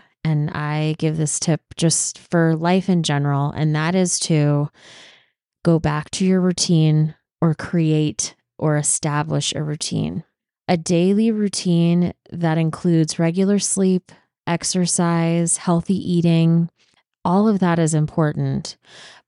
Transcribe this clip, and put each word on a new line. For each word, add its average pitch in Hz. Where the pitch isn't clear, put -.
and 151
I 151
give 160
this 156
tip 160
just -
for 165
life 180
in 175
general, 143
and 151
that 156
is 185
to 147
go 165
back 151
to -
your 185
routine 156
or 165
create 156
or 151
establish 147
a 151
routine. 151
A 180
daily 185
routine 175
that 165
includes 160
regular 190
sleep, 185
exercise, 170
healthy 170
eating, 170
all 196
of 202
that 170
is 160
important. 151